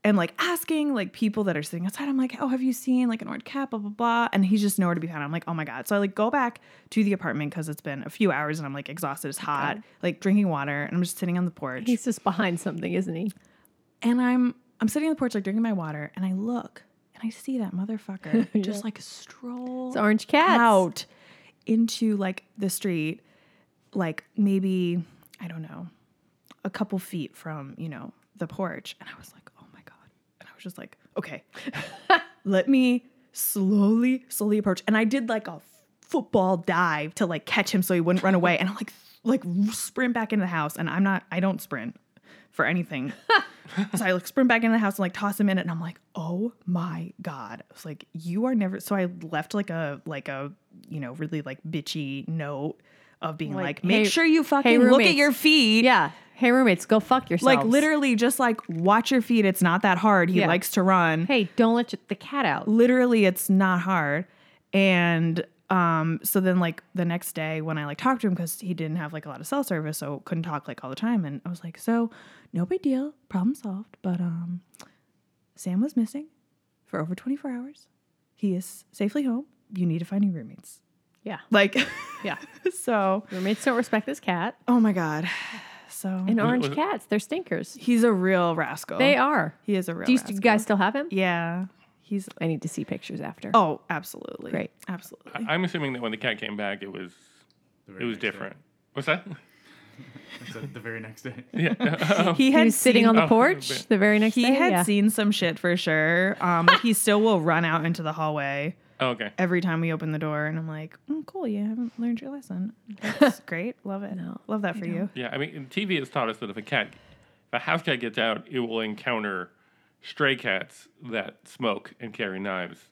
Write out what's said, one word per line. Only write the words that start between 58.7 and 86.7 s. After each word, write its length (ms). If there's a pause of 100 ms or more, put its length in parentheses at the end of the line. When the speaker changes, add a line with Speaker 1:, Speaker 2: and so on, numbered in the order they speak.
Speaker 1:
your 100
feet. 220
It's 180
not 200
that 160
hard. 320
He 100
Speaker 2:
Yeah. 80
Speaker 1:
likes 240
to 100
run." 440
Speaker 2:
"Hey, 320
don't 180
let 160
your, 160
the 80
cat 300
out." 240
Speaker 1:
Literally, 560
it's 240
not 320
hard. 440 (460)
And, 720 (240)
um, 540
so 160
then, 220
like, 200 (140)
the 80
next 300
day 260
when 180
I, 80
like, 120
talked 240
to 60
him 80
'cause 260
he 120
didn't 220
have, 160
like, 140
a 40
lot 120
of 60
cell 180
service, 320
so 260
couldn't 200
talk, 260
like, 160
all 40
the 60
time. 300
And 200
I 40
was 160
like, 120
"So, 320 (440)
no 120
big 160
deal. 320 (140)
Problem 260
solved. 480
But, 200
um, 400 (960)
Sam 260
was 160
missing 300 (580)
for 160
over 140
twenty-four 360
hours. 360 (480)
He 200
is 380
safely 300
home. 220 (300)
You 100
need 140
to 60
find 180
new 80
roommates." 480 (440)
Speaker 2:
Yeah. 160 (120)
Speaker 1:
Like, 240 (480)
Speaker 2:
Yeah. 140 (180)
Speaker 1:
<laughs> 160
so. 600
Speaker 2:
Roommates 340
don't 100
respect 300
this 160
cat. 340 (120)
Speaker 1:
Oh 120
my 140
God. 340 (600)
So. 200
Speaker 2:
And 180
Speaker 3:
Was 100
it, 40
Speaker 2:
orange 280
Speaker 3:
was 20